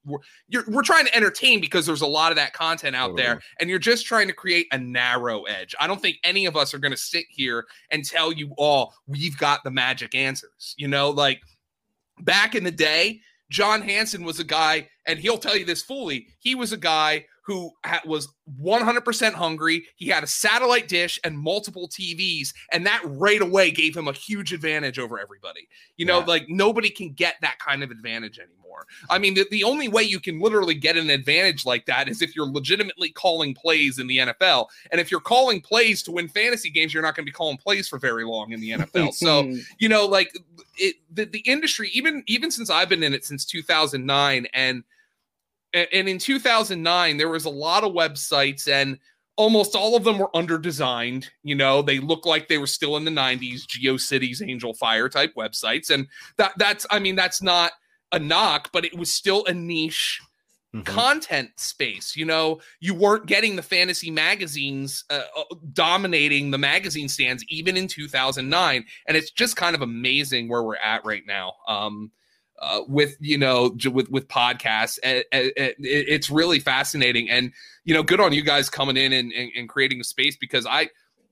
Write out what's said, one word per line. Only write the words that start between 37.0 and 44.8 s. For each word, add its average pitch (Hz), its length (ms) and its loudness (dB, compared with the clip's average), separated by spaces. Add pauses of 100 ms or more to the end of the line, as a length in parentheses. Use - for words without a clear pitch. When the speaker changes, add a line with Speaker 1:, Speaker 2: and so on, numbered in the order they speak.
Speaker 1:
not 160 120 0
gonna 156 100 -8
be 143 60 -10
calling 151 260 -4
plays 196 320 -2
for 139 80 -10
very 117 260 -2
long 113 280 -6
in 113 100 -10
the 110 100 -8
N 113 100 -4
F - 140 -8
L. 165 160 2
So, 143 400 2 (140)
Speaker 3:
<laughs> - 140 -20
Speaker 1:
you 220 100 4
know, 214 160 4
like, 196 260 2 (460)
it, 190 200 0 (140)
the, 214 140 -4
the 214 140 -8
industry, 247 520 0
even, 269 360 0
even 233 240 0
since 226 180 -6
I've 175 180 2
been 170 160 2
in 139 120 2
it 139 100 -8
since 139 200 -8
two 165 180 -8
thousand 143 420 0
nine, 139 480 2
and, 131 300 0 (920)